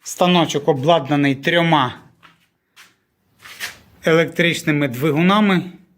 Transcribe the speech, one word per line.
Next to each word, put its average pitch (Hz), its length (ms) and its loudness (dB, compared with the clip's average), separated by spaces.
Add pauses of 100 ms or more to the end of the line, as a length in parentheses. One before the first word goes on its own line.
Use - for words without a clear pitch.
станочок 175 640 0
обладнаний 143 640 0
трьома 160 600 0 (2000)
електричними 160 840 0
двигунами 170 760 0 (360)